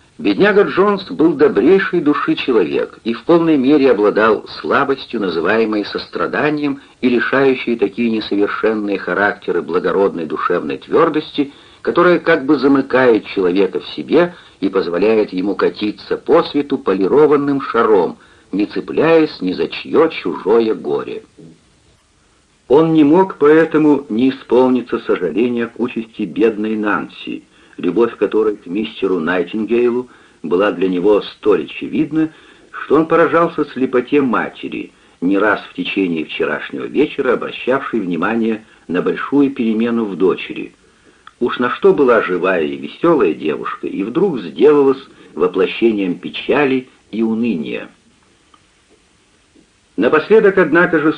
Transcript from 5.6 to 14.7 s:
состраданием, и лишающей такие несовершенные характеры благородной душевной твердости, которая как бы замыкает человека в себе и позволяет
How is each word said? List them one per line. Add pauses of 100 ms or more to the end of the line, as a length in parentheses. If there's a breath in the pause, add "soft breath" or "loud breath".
состраданием, (180 loud breath)
и
лишающей
такие
несовершенные
характеры
благородной
душевной
твердости, (280 loud breath)
которая
как
бы
замыкает
человека
в
себе (240 loud breath)
и
позволяет